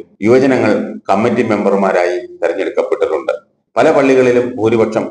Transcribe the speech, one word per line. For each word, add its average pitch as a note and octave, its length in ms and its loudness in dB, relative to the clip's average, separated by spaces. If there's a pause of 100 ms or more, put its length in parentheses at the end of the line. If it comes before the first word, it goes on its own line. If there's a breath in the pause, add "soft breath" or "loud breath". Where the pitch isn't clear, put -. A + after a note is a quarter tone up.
(260)
യുവജനങ്ങൾ B2 460 2 (380)
കമ്മിറ്റി A2+ 420 0
മെമ്പർമാരായി G2 640 0 (260)
തെരഞ്ഞെടുക്കപ്പെട്ടിട്ടുണ്ട്. - 920 -2 (440)
പല C#3 200 4
പള്ളികളിലും C3 480 2 (120)
ഭൂരിപക്ഷം A2 540 0